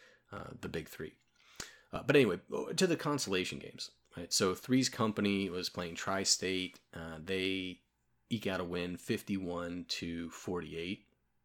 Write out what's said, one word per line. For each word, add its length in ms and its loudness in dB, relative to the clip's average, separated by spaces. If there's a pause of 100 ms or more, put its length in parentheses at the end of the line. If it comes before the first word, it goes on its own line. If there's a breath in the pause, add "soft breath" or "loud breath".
(320 loud breath)
uh, 200 -10 (100)
the 80 -4
big 180 -4
three. 300 -12 (760 loud breath)
Uh, 120 -4
but 120 8
anyway, 240 8 (360)
to 120 6
the 80 4
consolation 640 0
games, 320 -12 (240)
right? 160 -8
So 220 4
Three's 360 4
Company 600 2
was 200 -4
playing 260 -6
Tri-State. 840 0 (140)
Uh, 300 -10
they 580 -2 (480)
eke 180 -2
out 120 0
a 40 0
win, 340 -4
fifty-one 920 -4
to 420 -4
forty-eight. 800 -6 (380)